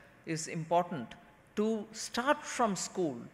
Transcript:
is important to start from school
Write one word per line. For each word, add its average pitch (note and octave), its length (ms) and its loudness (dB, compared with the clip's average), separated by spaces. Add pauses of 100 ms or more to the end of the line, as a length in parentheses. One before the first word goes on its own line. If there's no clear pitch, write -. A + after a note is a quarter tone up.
(260)
is D#3+ 220 -4
important E3+ 600 0 (480)
to G#3+ 340 2
start C#4 500 0
from A3 320 2
school D#3+ 440 -2 (160)